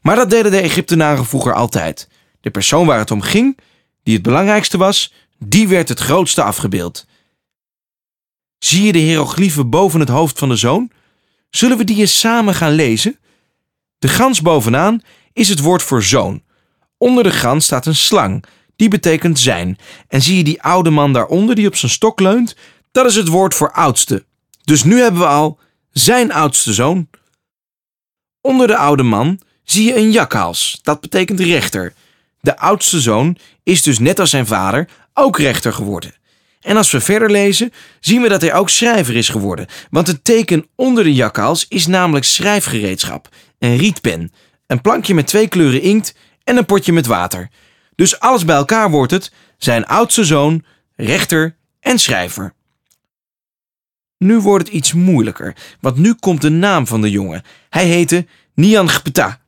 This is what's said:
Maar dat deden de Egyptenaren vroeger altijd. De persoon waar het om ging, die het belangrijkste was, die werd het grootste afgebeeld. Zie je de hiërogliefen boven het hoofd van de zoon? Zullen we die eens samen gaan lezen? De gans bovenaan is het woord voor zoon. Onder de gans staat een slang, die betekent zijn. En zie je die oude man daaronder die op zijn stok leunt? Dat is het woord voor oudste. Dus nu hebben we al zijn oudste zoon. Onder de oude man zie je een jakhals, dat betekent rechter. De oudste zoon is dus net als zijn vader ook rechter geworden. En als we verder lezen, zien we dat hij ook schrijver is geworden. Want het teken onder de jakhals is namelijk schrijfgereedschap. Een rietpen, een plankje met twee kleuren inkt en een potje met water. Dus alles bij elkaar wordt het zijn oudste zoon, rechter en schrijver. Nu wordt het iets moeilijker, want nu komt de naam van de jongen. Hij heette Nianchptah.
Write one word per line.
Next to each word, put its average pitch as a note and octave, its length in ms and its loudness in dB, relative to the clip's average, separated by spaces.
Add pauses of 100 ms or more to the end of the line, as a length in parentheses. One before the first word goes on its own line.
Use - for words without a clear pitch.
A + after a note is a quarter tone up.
Maar E3 140 2
dat A#3 140 2
deden G#3+ 220 4
de F#3+ 80 2
Egyptenaren D#3 640 0
vroeger B2+ 280 -2
altijd. F#2 540 -4 (340)
De - 80 -8
persoon C#3+ 360 0
waar C3+ 140 2
het G#2+ 120 -4
om G#2+ 100 -2
ging, B3 360 0 (460)
die A2 100 0
het G2 100 0
belangrijkste G3 540 0
was, F#3+ 360 0 (240)
die F#3 300 2
werd F3+ 220 0
het - 100 -4
grootste E3 440 0
afgebeeld. F#2+ 640 -6 (1500)
Zie F#3 240 0
je G#3+ 80 4
de E3+ 80 2
hiërogliefen D#3 680 0
boven E3 300 2
het C#3+ 100 0
hoofd D3 300 0
van C#3 100 -2
de B2 60 0
zoon? D3+ 360 -2 (580)
Zullen A#3+ 280 0
we A3+ 60 -2
die G#3 160 0
eens G#3 200 2
samen A3+ 360 0
gaan D3+ 180 0
lezen? D3+ 460 0 (800)
De - 80 0
gans G#3+ 340 0
bovenaan D#3 600 0 (320)
is G#3+ 160 0
het F#3 100 -2
woord E3+ 240 0
voor A#2+ 200 -2
zoon. G2 400 -2 (540)
Onder B3 260 2
de G3 80 2
gans C3 340 0
staat B2+ 200 -2
een D#3+ 100 0
slang, G#2+ 500 0 (360)
die A3 80 4
betekent E3 500 0
zijn. F2+ 380 -2 (300)
En C3+ 140 0
zie E3+ 160 2
je F3+ 60 2
die D#3 180 -2
oude E3 280 0
man D3 240 2
daaronder F3 420 0
die G#3 120 2
op F#3+ 80 -2
zijn B2+ 160 -2
stok A3 280 0
leunt? A3 360 0 (360)
Dat B3+ 140 2
is A3+ 100 2
het G3+ 120 0
woord F3+ 280 0
voor - 160 -2
oudste. C#3 540 -2 (380)
Dus D3 200 2
nu G3+ 160 4
hebben G#3+ 220 2
we F3+ 60 2
al D3+ 320 0 (320)
zijn A3 400 2
oudste D3 420 -2
zoon. D3+ 360 -2 (1300)
Onder C4 260 2
de G#3+ 100 2
oude C#3+ 260 2
man B2 360 0 (240)
zie G#3+ 220 0
je B3 100 0
een A3 160 2
jakhals, G2+ 680 -2
dat D3 200 -4
betekent F#3 380 -4
rechter. C3 540 -2 (460)
De - 180 -2
oudste F3+ 440 0
zoon A#2+ 360 0 (260)
is F3 180 2
dus C3 180 0
net E3 200 2
als F3+ 100 0
zijn C3 180 0
vader G#2+ 400 -2 (260)
ook C4+ 240 2
rechter C3+ 360 -2
geworden. G2 400 -10 (480)
En G3+ 160 -2
als G#3+ 140 0
we C#3 100 0
verder G#3+ 300 0
lezen, G3+ 420 0 (260)
zien A3+ 220 0
we A#3 80 2
dat G3 120 0
hij D#3+ 120 0
ook F#3 160 0
schrijver G#3 460 0
is A2+ 140 0
geworden. G2 380 -6 (220)
Want D#3 180 0
het E3+ 160 -4
teken A3+ 520 0
onder B3 280 0
de D#3 100 4
jakhals B2 540 0
is E3+ 200 -2
namelijk F3 380 0
schrijfgereedschap. - 1040 -4 (300)
Een A#2+ 180 0
rietpen, G#2+ 560 -2 (340)
een B2 140 -4
plankje A3 320 0
met D3+ 140 2
twee G#3+ 200 2
kleuren C#3+ 340 0
inkt G3+ 340 0 (280)
en B3 140 0
een A3+ 80 2
potje F#3+ 280 0
met E3 120 0
water. F2+ 440 -4 (520)
Dus - 180 0
alles B3 260 2
bij D#3+ 100 2
elkaar G3+ 340 0
wordt C#3+ 220 2
het F#3 200 -4 (260)
zijn A#2 280 -2
oudste A3 380 0
zoon, D#3 400 0 (320)
rechter D#3 600 -4 (220)
en B3+ 200 -2
schrijver. F#2 540 -4 (1600)
Nu G#3+ 220 2
wordt G3 260 2
het - 100 -16
iets D3+ 180 -2
moeilijker, D3+ 600 0 (240)
want C3 180 -2
nu G3+ 160 4
komt F3 280 -2
de D3+ 80 0
naam E3+ 380 0
van A2+ 140 -2
de G#2+ 80 0
jongen. G2 340 -6 (260)
Hij F3 160 0
heette E3+ 400 0 (280)
Nianchptah. D#3+ 800 0 (140)